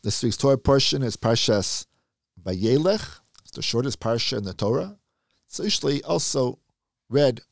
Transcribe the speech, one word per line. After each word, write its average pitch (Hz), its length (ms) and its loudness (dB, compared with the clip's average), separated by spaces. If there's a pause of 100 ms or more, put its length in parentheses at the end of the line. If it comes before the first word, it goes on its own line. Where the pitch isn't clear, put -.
This - 200 -2
week's 113 160 0
Torah 139 180 4
portion 135 460 2
is 113 120 -2
Parshas 113 680 0 (580)
Vayelech. 123 800 0 (220)
It's - 80 -20
the 113 100 -14
shortest 123 400 -2
parsha 113 380 -2
in 101 60 -6
the 92 100 -8
Torah. 156 420 -2 (500)
It's - 120 -12
usually 143 460 -2
also - 540 -2 (520)
read 131 420 2